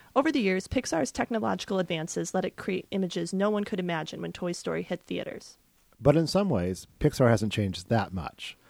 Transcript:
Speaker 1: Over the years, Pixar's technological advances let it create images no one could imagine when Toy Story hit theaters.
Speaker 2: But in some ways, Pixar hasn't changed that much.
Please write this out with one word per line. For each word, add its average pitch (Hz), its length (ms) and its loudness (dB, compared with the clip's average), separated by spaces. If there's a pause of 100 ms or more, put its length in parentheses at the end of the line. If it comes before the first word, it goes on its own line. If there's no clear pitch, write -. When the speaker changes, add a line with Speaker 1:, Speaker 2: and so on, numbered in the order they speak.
(160)
Speaker 1:
Over 285 160 4
the 294 80 0
years, 190 280 2
Pixar's 269 440 0
technological 220 640 -2
advances 170 560 -2
let 185 120 0
it 185 100 -6
create - 340 -4
images 180 420 -2
no 196 200 2
one 208 140 0
could 196 140 -4
imagine 170 420 -4
when 170 100 -6
Toy 175 220 -4
Story 170 280 -4
hit 175 200 -6
theaters. - 560 -8 (440)
Speaker 2:
But 143 140 6
in 160 100 4
some 190 240 2
ways, 92 380 0 (120)
Pixar 135 300 4
hasn't 110 240 4
changed 95 360 -2
that 98 220 2
much. - 460 -8 (120)